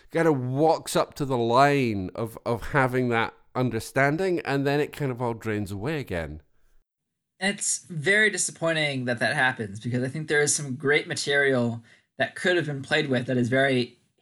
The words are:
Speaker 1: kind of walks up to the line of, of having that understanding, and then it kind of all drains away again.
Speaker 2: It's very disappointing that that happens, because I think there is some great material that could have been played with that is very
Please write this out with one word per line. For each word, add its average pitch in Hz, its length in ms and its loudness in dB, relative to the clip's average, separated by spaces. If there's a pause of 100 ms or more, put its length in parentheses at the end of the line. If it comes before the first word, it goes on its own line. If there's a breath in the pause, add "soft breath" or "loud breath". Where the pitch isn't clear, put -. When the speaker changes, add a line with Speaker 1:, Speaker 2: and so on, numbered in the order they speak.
(120 loud breath)
Speaker 1:
kind 165 140 2
of 151 140 4
walks 139 560 0
up - 200 0
to 147 100 -4
the 131 120 0
line 117 800 4
of, 113 300 -6
of 117 240 -4
having 127 400 2
that 113 240 0 (220)
understanding, 139 880 0
and 139 200 0
then 143 140 2
it - 140 -2
kind 139 180 -4
of 120 100 -6
all 117 120 -2
drains 104 380 -4
away 123 280 -4
again. 80 420 -6 (1000)
Speaker 2:
It's - 480 -2
very 196 400 2
disappointing 156 720 -2
that 120 160 -2
that 127 160 0
happens, 117 460 -2
because 123 200 -2
I 135 60 -2
think 151 220 -8
there 147 120 2
is 143 140 2
some 139 200 -6
great 147 340 0
material 135 760 0 (340 soft breath)
that - 180 -2
could 180 200 2
have 151 120 2
been 139 160 -6
played 151 260 0
with 123 160 0
that 131 120 0
is 117 120 2
very 131 480 2 (240)